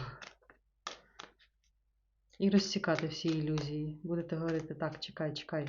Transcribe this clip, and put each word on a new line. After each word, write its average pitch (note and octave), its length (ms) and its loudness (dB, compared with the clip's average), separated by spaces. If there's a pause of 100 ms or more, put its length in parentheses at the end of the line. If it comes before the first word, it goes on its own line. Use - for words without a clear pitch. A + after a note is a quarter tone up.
(2500)
І G3 100 6
розсікати F#3 580 4
всі - 200 -2
ілюзії. D3+ 760 0
Будете E3+ 320 0
говорити: D#3+ 400 0
«Так, D#3 240 -4
чекай, D3+ 340 -2
чекай, D3 360 -4